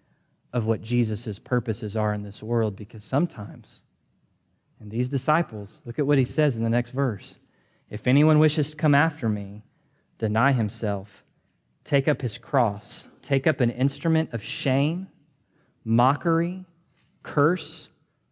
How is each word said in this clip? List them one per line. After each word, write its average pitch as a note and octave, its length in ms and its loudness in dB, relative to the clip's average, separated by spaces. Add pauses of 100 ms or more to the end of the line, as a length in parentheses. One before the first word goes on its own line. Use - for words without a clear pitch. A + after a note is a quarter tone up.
(520)
of A2+ 140 -2
what A2 160 0
Jesus' A2 560 -2
purposes A2 580 -4
are G#2+ 180 0
in G#2 80 -6
this G2+ 200 -14
world, A2 340 0
because G#2+ 280 -16
sometimes, A2+ 760 -6 (1000)
and G#2 100 -14
these A#2+ 180 -2
disciples, C3 760 -2
look A#2+ 140 -8
at C#3+ 80 0
what C#3+ 100 4
he C3 80 4
says C#3+ 320 0
in A2+ 60 -2
the A#2 80 2
next A#2+ 220 0
verse, B2+ 460 -4 (520)
"If A2 160 -8
anyone D3 320 6
wishes D3+ 320 2
to - 60 -14
come D3 180 2
after C#3+ 340 2
me, G#2 340 -6 (560)
deny A2+ 340 2
himself, G#2 720 -4 (580)
take C#3 260 0
up D3 140 0
his A#2+ 160 -6
cross, - 680 -2 (120)
take C3+ 260 -2
up D#3 140 2
an A#2+ 100 2
instrument D#3+ 640 0
of A2+ 100 -6
shame, D3 680 -2 (760)
mockery, E3 800 2 (600)
curse, - 680 0 (420)